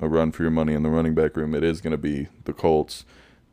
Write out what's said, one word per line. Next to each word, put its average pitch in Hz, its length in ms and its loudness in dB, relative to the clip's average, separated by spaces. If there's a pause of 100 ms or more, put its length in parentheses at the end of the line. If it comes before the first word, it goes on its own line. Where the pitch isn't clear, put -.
a 78 80 -2
run 80 240 2
for - 80 -6
your 80 100 2
money 78 220 2
in 76 100 0
the 78 60 0
running 80 260 2
back 78 220 2
room, 78 180 -2
it 76 80 0
is 82 160 0
gonna 80 180 -4
be 73 300 -4 (160)
the - 100 -8
Colts. - 520 0 (480)